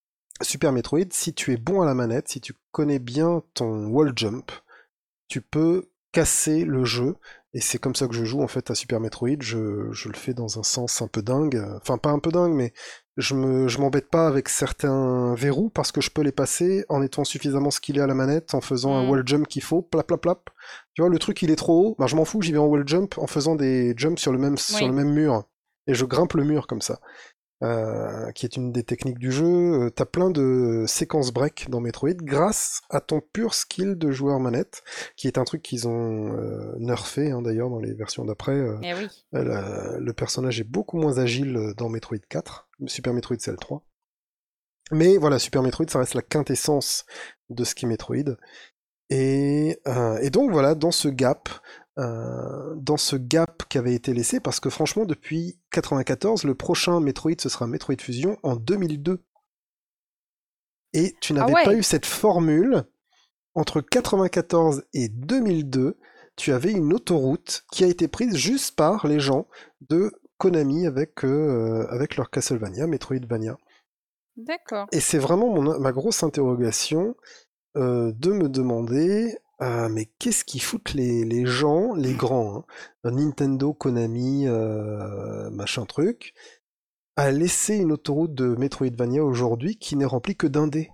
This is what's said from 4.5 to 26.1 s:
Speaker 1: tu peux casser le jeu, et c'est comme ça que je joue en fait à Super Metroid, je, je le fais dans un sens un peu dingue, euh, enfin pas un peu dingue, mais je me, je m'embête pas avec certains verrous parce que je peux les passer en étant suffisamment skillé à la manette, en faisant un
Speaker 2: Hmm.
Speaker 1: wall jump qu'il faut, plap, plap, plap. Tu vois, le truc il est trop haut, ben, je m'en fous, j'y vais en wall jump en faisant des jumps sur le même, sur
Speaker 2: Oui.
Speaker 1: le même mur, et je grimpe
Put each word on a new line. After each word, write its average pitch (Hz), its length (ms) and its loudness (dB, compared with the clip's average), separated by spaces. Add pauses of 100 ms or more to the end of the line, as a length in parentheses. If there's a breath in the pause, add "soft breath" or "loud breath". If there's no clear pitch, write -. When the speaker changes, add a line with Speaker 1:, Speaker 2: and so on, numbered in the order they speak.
Speaker 1:
tu - 120 -8
peux 165 520 0 (200)
casser 160 540 2
le 131 180 0
jeu, 123 320 0 (380 loud breath)
et 123 80 -6
c'est - 160 -2
comme 131 180 -4
ça 135 120 0
que 117 80 -4
je 117 100 0
joue 131 160 -2
en 135 60 0
fait - 240 -6
à 113 40 -2
Super - 240 -2
Metroid, 120 400 -2
je, 110 520 -4
je 107 180 -10
le 104 60 -10
fais - 180 -6
dans 113 240 -6
un 107 60 -6
sens - 380 -2
un 113 60 -2
peu 113 140 -4
dingue, 127 360 0
euh, 98 200 -6
enfin 127 200 -2
pas 151 120 -2
un 147 100 2
peu 165 120 -2
dingue, 170 220 2
mais 123 200 0 (440 loud breath)
je 135 180 -2
me, 131 320 2
je 120 100 0
m'embête 139 320 0
pas 165 160 4
avec 135 240 2
certains 127 840 0
verrous 143 340 0
parce - 220 -2
que 147 100 0
je - 80 -2
peux - 120 -2
les 143 100 2
passer 180 580 0
en 143 140 2
étant 139 200 -2
suffisamment 139 480 0
skillé 143 300 -2
à 139 60 2
la 135 80 2
manette, 139 400 0
en 131 60 0
faisant 135 340 0
un 131 80 2
Speaker 2:
Hmm. 127 80 2
Speaker 1:
wall 135 160 2
jump 147 200 2
qu'il 139 140 -6
faut, 170 220 0
plap, - 240 -2
plap, 170 140 0
plap. - 280 -2 (460 loud breath)
Tu 160 80 0
vois, 175 60 6
le 165 100 4
truc - 240 -2
il 156 80 4
est 156 40 6
trop 175 340 4
haut, 220 100 -4
ben, 131 80 4
je 139 80 0
m'en 156 100 4
fous, 214 160 -2
j'y 165 100 0
vais 147 60 2
en 147 80 6
wall 147 220 4
jump 180 320 0
en 139 80 -2
faisant 156 280 0
des 131 400 2
jumps 156 240 0
sur 143 120 0
le 127 80 2
même, 143 180 2
sur - 200 -2
Speaker 2:
Oui. 208 100 2
Speaker 1:
le 131 60 2
même 143 200 2
mur, 147 300 4 (440)
et 139 60 2
je 123 100 2
grimpe 131 300 2